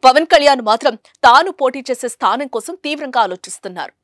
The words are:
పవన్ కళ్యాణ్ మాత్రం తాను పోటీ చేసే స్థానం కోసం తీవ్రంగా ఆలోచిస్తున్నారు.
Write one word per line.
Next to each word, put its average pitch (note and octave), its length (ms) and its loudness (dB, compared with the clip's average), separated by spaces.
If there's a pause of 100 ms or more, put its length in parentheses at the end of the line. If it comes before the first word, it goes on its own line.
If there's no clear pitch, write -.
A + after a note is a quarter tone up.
పవన్ D4 260 2
కళ్యాణ్ C#4+ 380 4
మాత్రం A3+ 240 0 (320)
తాను D#4+ 240 4 (100)
పోటీ C4 300 -4
చేసే A#3+ 260 -6
స్థానం A#3 300 -2 (100)
కోసం E4+ 180 -10 (120)
తీవ్రంగా C#4+ 400 -4
ఆలోచిస్తున్నారు. F3+ 640 -12 (100)